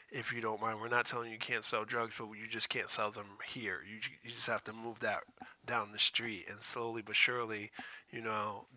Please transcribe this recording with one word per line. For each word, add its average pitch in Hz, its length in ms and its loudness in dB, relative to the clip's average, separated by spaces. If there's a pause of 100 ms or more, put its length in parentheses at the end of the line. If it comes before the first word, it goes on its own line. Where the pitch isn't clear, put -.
(100)
If 120 200 -2
you 120 120 -2
don't 110 180 0
mind, 110 220 0
we're 117 60 -2
not 120 180 6
telling 117 220 -2
you 113 60 -6
you 110 40 -6
can't 113 260 0
sell 107 220 2
drugs, 113 320 0
but 110 140 -6
you 107 140 -10
just 110 220 2
can't 113 220 0
sell 107 200 2
them 101 360 -8
here. 101 360 -2
You 104 160 -10
ju-, 113 140 -6 (100)
you 113 80 -8
just 117 160 -2
have 110 180 2
to 110 100 -6
move 113 260 -6
that 107 220 2 (420)
down 110 280 2
the 104 60 -2
street." 110 520 2
And 101 100 -10
slowly 117 400 -2
but 104 160 -2
surely, 110 540 4 (400)
you 120 100 -6
know, 107 460 0 (100)